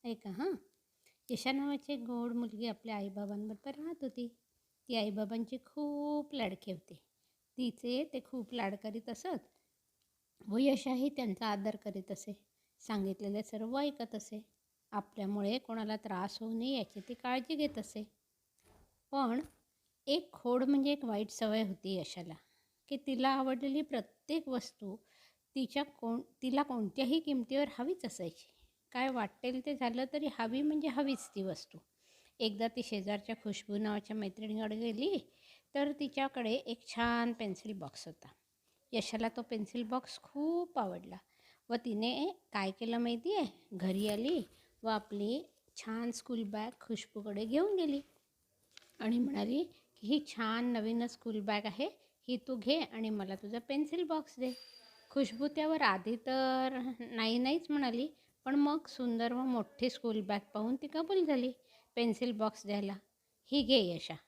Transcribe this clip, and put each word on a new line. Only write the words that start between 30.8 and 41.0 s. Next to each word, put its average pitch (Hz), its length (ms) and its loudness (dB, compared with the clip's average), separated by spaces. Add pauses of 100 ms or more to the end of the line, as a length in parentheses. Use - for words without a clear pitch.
हवीच 269 460 0
ती 196 80 -2
वस्तू. 185 360 -6 (600)
एकदा 220 280 2
ती 233 140 -4
शेजारच्या 208 600 -2
खुशबू 208 360 -4
नावाच्या 208 380 -2
मैत्रिणीकडे 214 600 -4
गेली, 233 420 0 (560)
तर 285 260 2
तिच्याकडे 269 520 0
एक 233 340 -4
छान 233 460 2
पेन्सिल 214 400 -4
बॉक्स 170 340 -10
होता. - 220 -16 (640)
यशाला 226 360 0
तो 233 140 -4
पेन्सिल 226 400 -4
बॉक्स 254 400 -4
खूप 339 560 0
आवडला 180 380 -4 (540)